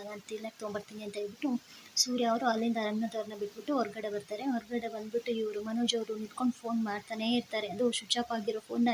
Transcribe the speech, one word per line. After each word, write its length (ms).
ನಾನು 240
ತಿನ್ನಕ್ಕೆ 320
ತೊಗೊಂಬರ್ತೀನಿ" 440
ಅಂತ 140
ಹೇಳ್ಬಿಟ್ಟು 320
ಸೂರ್ಯ 300
ಅವರು 200
ಅಲ್ಲಿಂದ 320
ರಂಗನಾಥ್ 380
ಅವ್ರನ್ನ 240
ಬಿಟ್ಬಿಟ್ಟು 340
ಹೊರಗಡೆ 360
ಬರ್ತಾರೆ. 340
ಹೊರಗಡೆ 440
ಬಂದ್ಬಿಟ್ಟು 440
ಇವರು 320
ಮನೋಜ್ 320
ಅವರು 200
ನಿಂತ್ಕೊಂಡು 380
ಫೋನ್ 300
ಮಾಡ್ತಾನೇ 500
ಇರ್ತಾರೆ. 340
ಅದು 240
ಸ್ವಿಚ್ 260
ಆಫ್ 140
ಆಗಿರೋ 280
ಫೋನ್ನ 340